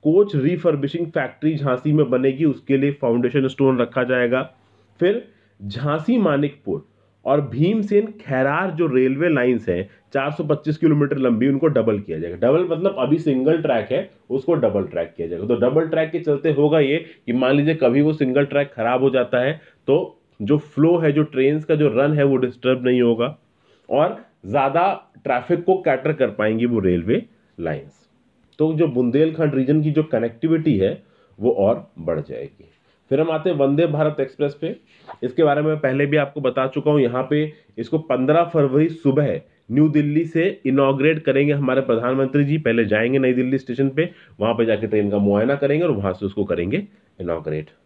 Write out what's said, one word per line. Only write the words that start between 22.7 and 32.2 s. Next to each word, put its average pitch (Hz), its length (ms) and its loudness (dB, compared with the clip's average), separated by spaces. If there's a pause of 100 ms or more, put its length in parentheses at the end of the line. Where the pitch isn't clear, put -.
नहीं 127 160 4
होगा 120 360 0 (520)
और 170 280 0 (280)
ज़्यादा 139 760 -2
ट्रैफिक 135 440 -2
को 190 160 2
कैटर 151 340 0
कर 131 180 0
पाएंगी 110 360 0
वो 117 120 0
रेलवे 92 440 0 (340)
लाइंस। 73 480 -10 (540)
तो 156 140 0
जो 156 160 0
बुंदेलखंड 143 680 0
रीजन 139 280 2
की 156 80 0
जो 156 140 0
कनेक्टिविटी 156 720 0
है 95 140 2 (480)
वो 113 140 2
और 101 360 0 (100)
बढ़ 82 200 -4
जाएगी। 67 500 -14 (420)